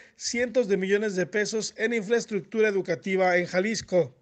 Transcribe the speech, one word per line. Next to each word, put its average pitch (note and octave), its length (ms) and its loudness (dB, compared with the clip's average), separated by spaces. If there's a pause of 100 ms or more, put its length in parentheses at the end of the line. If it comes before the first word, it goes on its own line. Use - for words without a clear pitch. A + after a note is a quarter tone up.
(180)
cientos A#3+ 500 -2
de G3 80 4
millones G3 400 0
de F3+ 100 0
pesos G#3 520 -4
en A3+ 160 -2
infraestructura A3 720 0
educativa F#3 720 0
en F3+ 80 2
Jalisco. F#3 760 0